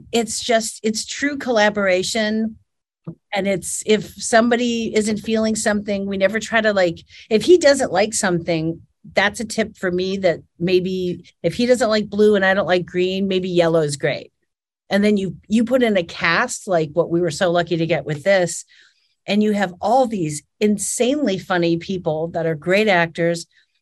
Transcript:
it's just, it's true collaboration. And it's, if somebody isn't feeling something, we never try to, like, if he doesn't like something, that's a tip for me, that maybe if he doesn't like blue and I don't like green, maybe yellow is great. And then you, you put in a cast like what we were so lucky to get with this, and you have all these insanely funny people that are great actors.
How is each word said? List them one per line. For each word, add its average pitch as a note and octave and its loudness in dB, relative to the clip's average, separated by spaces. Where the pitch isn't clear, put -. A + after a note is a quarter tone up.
it's A#3 -2
just, A3+ -2
it's A3 -4
true C#4+ -6
collaboration. G#3+ 0
And G3 -2
it's, F#3+ -4
if G3+ 2
somebody A#3 0
isn't G#3+ 0
feeling A3 -2
something, G#3 -2
we G3 -4
never F#3+ 2
try A3 -2
to, G#3+ 2
like, F3+ 2
if G#3+ 2
he E4 8
doesn't C#4 4
like G#3+ 0
something, E3 -2
that's G3+ 0
a A3+ -8
tip A3 -6
for F#3 -4
me, F#3 -2
that F3+ 0
maybe F3+ -2
if E3+ 0
he A#3+ 0
doesn't A#3+ 4
like G#3+ 0
blue G#3+ 4
and F#3+ 2
I F#3+ 4
don't G3 -2
like F3+ 0
green, F#3 -2
maybe F#3+ -2
yellow E3+ 2
is D3 -2
great. C3+ -4
And G3+ 2
then G#3+ 4
you, F#3+ -4
you A3+ 4
put B3 2
in G#3+ 2
a F3 0
cast F#3 -4
like D#3+ 0
what E3 0
we E3+ 0
were E3+ 0
so F3 0
lucky E3+ 0
to E3 0
get D#3 -2
with D3 -6
this, F#3 0
and G#3 2
you G#3+ 2
have G3 -2
all B3 2
these E3 -4
insanely A3 0
funny E3+ 0
people E3+ -4
that E3+ -4
are E3 -2
great F#3 0
actors. E3+ 0